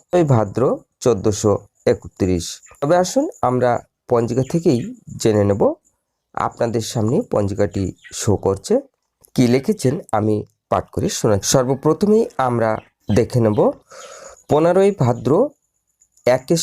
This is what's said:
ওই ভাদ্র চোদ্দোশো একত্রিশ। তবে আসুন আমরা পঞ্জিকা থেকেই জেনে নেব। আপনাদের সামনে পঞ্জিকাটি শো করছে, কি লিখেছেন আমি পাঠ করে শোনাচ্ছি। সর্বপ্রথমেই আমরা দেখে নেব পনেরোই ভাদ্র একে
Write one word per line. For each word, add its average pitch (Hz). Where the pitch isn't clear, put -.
ওই 175
ভাদ্র 110
চোদ্দোশো 104
একত্রিশ। 90
তবে 151
আসুন 185
আমরা 123
পঞ্জিকা 120
থেকেই 165
জেনে 107
নেব। 101
আপনাদের 113
সামনে 117
পঞ্জিকাটি 101
শো 104
করছে, 95
কি 131
লিখেছেন 135
আমি 107
পাঠ 92
করে 107
শোনাচ্ছি। -
সর্বপ্রথমেই 156
আমরা 113
দেখে 113
নেব 107
পনেরোই 180
ভাদ্র 120
একে 131